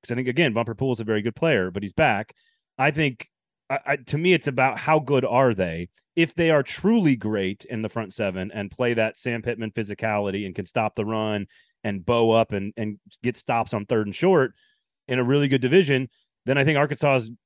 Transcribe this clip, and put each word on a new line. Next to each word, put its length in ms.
'cause 80
I 40
think, 120
again, 280
Bumper 200
Poole 200
is 60
a 40
very 160
good 160
player, 340
but 120
he's 100
back. 400
I 120
think, 380
I, 160
I, 120
to 200
me, 160
it's 140
about 320
how 200
good 280
are 260
they. 380
If 180
they 160
are 120
truly 540
great 500
in 160
the 80
front 240
seven 380
and 180
play 240
that 240
Sam 240
Pittman 300
physicality 720
and 80
can 100
stop 300
the 100
run 420
and 220
bow 240
up 220
and, 260
and 200
get 140
stops 380
on 100
third 220
and 100
short 380
in 120
a 60
really 240
good 120
division, 480
then 100
I 80
think 140
Arkansas 380
is 140